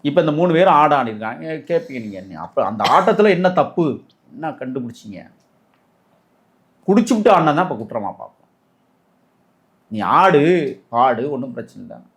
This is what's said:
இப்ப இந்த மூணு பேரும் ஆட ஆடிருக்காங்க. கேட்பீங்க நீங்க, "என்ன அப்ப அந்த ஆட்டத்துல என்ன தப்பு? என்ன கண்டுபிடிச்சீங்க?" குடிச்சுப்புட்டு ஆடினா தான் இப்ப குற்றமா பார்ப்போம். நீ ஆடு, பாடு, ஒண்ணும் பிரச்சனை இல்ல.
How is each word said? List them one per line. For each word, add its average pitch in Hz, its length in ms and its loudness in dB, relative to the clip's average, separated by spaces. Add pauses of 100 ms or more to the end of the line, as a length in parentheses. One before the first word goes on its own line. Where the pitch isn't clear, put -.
இப்ப 147 180 0
இந்த 156 120 0
மூணு 165 220 0
பேரும் 175 200 4
ஆட 147 300 4
ஆடிருக்காங்க. 127 600 -8
கேட்பீங்க 165 380 -4
நீங்க, 101 160 -12
"என்ன 92 240 -16
அப்ப 101 240 -4
அந்த 104 180 -4
ஆட்டத்துல 190 460 4
என்ன 180 200 2
தப்பு? 156 520 -2 (300)
என்ன 151 180 -10
கண்டுபிடிச்சீங்க?" 120 840 -12 (1600)
குடிச்சுப்புட்டு 214 440 2
ஆடினா 160 240 4
தான் 180 140 0
இப்ப 139 60 -6
குற்றமா 107 260 -10
பார்ப்போம். - 340 -12 (1500)
நீ 107 120 -10
ஆடு, 151 880 2
பாடு, 123 420 0
ஒண்ணும் 127 220 -10
பிரச்சனை 104 340 -16
இல்ல. 117 140 -20 (160)